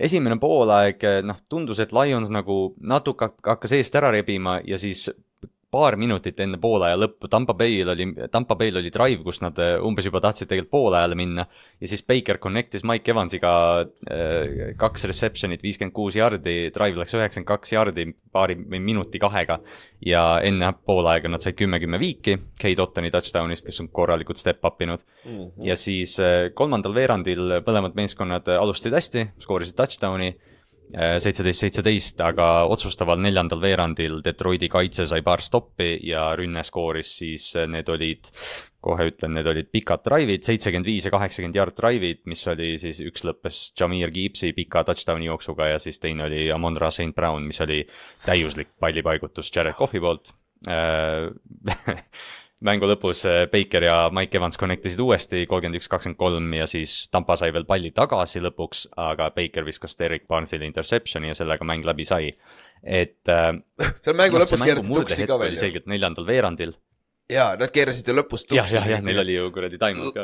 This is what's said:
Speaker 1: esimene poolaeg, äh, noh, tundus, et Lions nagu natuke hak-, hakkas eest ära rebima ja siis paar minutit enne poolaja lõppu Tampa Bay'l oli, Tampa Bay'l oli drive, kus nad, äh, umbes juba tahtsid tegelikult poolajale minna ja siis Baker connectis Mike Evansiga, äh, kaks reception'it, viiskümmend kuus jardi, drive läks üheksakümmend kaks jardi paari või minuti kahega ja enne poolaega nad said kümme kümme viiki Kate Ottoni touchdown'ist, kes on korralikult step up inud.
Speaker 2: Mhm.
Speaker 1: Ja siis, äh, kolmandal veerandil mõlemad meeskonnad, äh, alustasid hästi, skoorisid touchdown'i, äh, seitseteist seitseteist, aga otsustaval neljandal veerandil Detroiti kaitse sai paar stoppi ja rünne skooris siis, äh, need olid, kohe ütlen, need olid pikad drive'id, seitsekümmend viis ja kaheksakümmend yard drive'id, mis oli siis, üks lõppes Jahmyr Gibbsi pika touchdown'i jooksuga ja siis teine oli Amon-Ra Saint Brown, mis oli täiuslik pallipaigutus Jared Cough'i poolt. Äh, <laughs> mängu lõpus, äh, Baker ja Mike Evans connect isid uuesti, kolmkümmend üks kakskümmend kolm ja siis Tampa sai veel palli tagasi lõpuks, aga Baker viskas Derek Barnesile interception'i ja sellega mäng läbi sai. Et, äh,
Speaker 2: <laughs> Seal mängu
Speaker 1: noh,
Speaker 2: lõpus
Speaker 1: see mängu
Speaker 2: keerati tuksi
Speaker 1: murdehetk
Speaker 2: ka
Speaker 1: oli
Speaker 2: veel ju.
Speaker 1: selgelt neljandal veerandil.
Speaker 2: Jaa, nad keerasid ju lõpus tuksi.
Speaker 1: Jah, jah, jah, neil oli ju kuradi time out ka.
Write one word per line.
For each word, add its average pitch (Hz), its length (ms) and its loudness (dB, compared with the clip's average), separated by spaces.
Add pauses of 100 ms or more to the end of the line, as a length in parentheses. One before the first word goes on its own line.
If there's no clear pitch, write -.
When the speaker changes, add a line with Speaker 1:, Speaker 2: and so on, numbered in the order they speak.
Speaker 1:
esimene 139 400 2
poolaeg, 107 640 4
äh, 98 180 4
noh, 90 240 -6
tundus, 147 320 -4
et 110 160 -2
Lions 120 380 2
nagu 98 480 0
natuke 127 480 0
hak-, - 240 -14
hakkas 117 240 0
eest 131 180 2
ära 139 160 4
rebima 95 540 0
ja 92 160 -4
siis 95 300 -6 (560)
paar 131 340 4
minutit 104 400 -2
enne 95 160 -2
poolaja 90 400 4
lõppu 104 320 -2
Tampa 117 240 2
Bay'l 98 400 2
oli, 87 140 -2 (260)
Tampa 117 240 2
Bay'l 95 240 0
oli 87 80 -4
drive, 117 320 2
kus 90 240 -6
nad, 85 160 -6
äh, 87 140 4 (100)
umbes 101 240 0
juba 90 160 -2
tahtsid 104 240 0
tegelikult 95 240 -2
poolajale 87 480 4
minna 87 240 -2 (320)
ja 90 140 -8
siis 101 180 -6
Baker 117 320 2
connectis 101 480 -4
Mike 117 240 0
Evansiga, 90 380 0 (580)
äh, 78 720 -2
kaks - 300 -2
reception'it, 95 500 -4
viiskümmend 98 320 -6
kuus 101 240 -2
jardi, 87 560 0
drive 101 300 0
läks - 100 -8
üheksakümmend 104 400 -2
kaks - 240 -4
jardi 90 300 0 (260)
paari 92 240 2
või 87 240 -8
minuti 98 400 -2
kahega 101 380 0 (500)
ja 85 160 6 (160)
enne 95 320 2
poolaega 85 560 2
nad 82 160 -4
said 92 160 -4
kümme 95 240 2
kümme 85 160 -2
viiki 104 380 -2 (180)
Kate 92 320 0
Ottoni 85 240 -4
touchdown'ist, 85 560 -2
kes - 160 -8
on 76 80 -14
korralikult 85 480 0
step - 240 0
up - 160 0
inud. 85 240 -4 (240)
Speaker 2:
Mhm. 95 240 -12 (160)
Speaker 1:
Ja 92 80 2
siis, 92 400 -2
äh, 87 400 4
kolmandal 110 400 0
veerandil 90 640 2
mõlemad 98 320 0
meeskonnad, 95 560 -4
äh, 90 80 4
alustasid 104 400 0
hästi, 120 320 -4 (160)
skoorisid 90 320 -4
touchdown'i, 95 560 -2 (560)
äh, 85 320 0
seitseteist 92 400 0
seitseteist, 104 640 0
aga 85 400 4
otsustaval 87 560 0
neljandal 90 400 2
veerandil 82 640 0
Detroiti 87 480 0
kaitse 90 340 2
sai 80 140 0
paar 87 240 2
stoppi - 580 -2
ja 80 320 -2
rünne 85 300 -4
skooris 80 540 -4
siis, 80 380 -8
äh, 82 120 0
need 80 240 -4
olid, 80 380 -4 (500)
kohe 85 300 0
ütlen, 80 260 -6
need 78 100 -2
olid 80 220 -2
pikad - 380 -2
drive'id, 131 400 0
seitsekümmend 95 420 0
viis 101 160 -2
ja 98 80 -2
kaheksakümmend 98 480 -2
yard 90 160 0
drive'id, 104 480 0
mis - 220 -8
oli 82 320 -2
siis, 80 260 -8
üks - 240 -8
lõppes - 320 -6 (160)
Jahmyr 87 340 0
Gibbsi 92 440 -4
pika 85 300 -2
touchdown'i 82 440 -2
jooksuga 80 400 -4
ja 78 100 0
siis 78 220 -10
teine 78 240 -4
oli 76 260 -2
Amon-Ra 80 400 0
Saint 82 240 -4
Brown, 78 300 -2
mis 76 160 -6
oli 76 220 -2 (420)
täiuslik 78 440 0 (120)
pallipaigutus 80 720 -2
Jared 80 220 0
Cough'i 127 240 -2
poolt. 85 320 -2 (300)
Äh, 80 640 -2 (400)
<laughs> - 300 -4 (600)
mängu 101 300 2
lõpus, 98 380 0
äh, 87 180 4
Baker 92 400 2
ja 85 100 6 (140)
Mike 95 280 0
Evans 87 200 -2
connect 92 300 -2
isid 87 160 -8
uuesti, 92 420 2
kolmkümmend 85 320 -2
üks - 120 -10
kakskümmend 90 280 -4
kolm 85 360 0
ja 80 120 -2
siis - 440 -6
Tampa 87 280 2
sai 85 160 0
veel 82 140 -2
palli 90 260 0
tagasi 98 480 0
lõpuks, - 540 -6
aga 80 340 -2
Baker 82 380 -4
viskas - 300 -12
Derek 82 280 -4
Barnesile 80 400 -4
interception'i 80 640 -4
ja 78 80 -8
sellega 80 300 -2
mäng 80 180 -4
läbi 80 220 -2
sai. 80 240 0 (500)
Et, - 480 -2
äh, 82 240 4 (240)
Speaker 2:
<laughs> - 240 -2
Seal 160 160 0
mängu 180 200 6
Speaker 1:
noh, 175 60 8
Speaker 2:
lõpus 170 140 0
Speaker 1:
see 123 60 0
mängu 147 100 6
Speaker 2:
keerati 107 140 -4
tuksi 120 100 0
Speaker 1:
murdehetk 104 320 0
Speaker 2:
ka 127 80 2
Speaker 1:
oli 110 80 0
Speaker 2:
veel 85 120 -2
ju. 101 80 -2
Speaker 1:
selgelt 87 280 -6
neljandal 87 320 -2
veerandil. 87 500 0 (540)
Speaker 2:
Jaa, 120 300 2
nad 123 80 0
keerasid 135 400 2
ju 123 80 4
lõpus 139 300 -2
tuksi. 139 100 2
Speaker 1:
Jah, 104 160 4
jah, 107 160 2
jah, 110 160 2
neil 95 160 0
oli 92 140 0
ju 90 180 -2
kuradi 90 240 -6
time 98 240 0
out 104 160 -6
ka. 104 80 -6